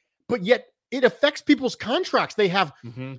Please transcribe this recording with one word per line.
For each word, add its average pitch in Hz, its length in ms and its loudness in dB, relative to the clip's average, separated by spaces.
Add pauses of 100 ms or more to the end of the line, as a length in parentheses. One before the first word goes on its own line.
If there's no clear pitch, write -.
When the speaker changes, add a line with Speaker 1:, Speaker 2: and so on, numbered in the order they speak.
(280)
Speaker 1:
But 220 160 -4
yet 226 220 2 (260)
it 262 100 -2
affects 285 400 2
people's 254 320 2
contracts. 247 600 -2
They 208 120 4
have, 175 240 0 (120)
Speaker 2:
Mm-hmm. 127 340 -14